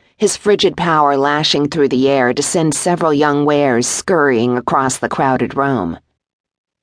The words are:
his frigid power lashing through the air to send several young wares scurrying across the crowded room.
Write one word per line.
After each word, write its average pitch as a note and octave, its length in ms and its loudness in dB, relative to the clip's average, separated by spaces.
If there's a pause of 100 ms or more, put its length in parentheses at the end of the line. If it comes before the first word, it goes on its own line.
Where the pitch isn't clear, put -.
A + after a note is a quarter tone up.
(180)
his - 200 0
frigid - 400 0
power D3+ 400 2
lashing D3 500 0
through D3 200 0
the C3 220 0
air B2+ 220 2
to C#3 120 -2
send D#3 320 0
several E3+ 360 0
young D3 320 0
wares C#3+ 440 2
scurrying B2+ 680 0
across C3+ 440 -2
the A#2+ 100 -4
crowded C3 480 -2
room. A#2+ 400 -2 (840)